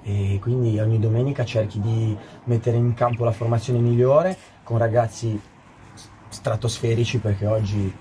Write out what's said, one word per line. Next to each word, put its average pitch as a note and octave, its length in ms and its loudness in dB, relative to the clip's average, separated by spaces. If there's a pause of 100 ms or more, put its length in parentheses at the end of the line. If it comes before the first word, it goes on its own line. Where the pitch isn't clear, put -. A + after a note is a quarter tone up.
e G2 380 0
quindi A#2 380 0
ogni A2 200 2
domenica A#2 460 0
cerchi G#2+ 340 -2
di A2+ 360 0 (300)
mettere A#2 300 0
in A#2+ 180 2
campo A#2+ 300 0
la A#2 80 2
formazione A#2 480 0
migliore C3 580 4 (260)
con A2+ 140 -2
ragazzi A2+ 640 0 (880)
stratosferici, A2+ 920 -2
perché G2+ 260 0
oggi G#2 560 0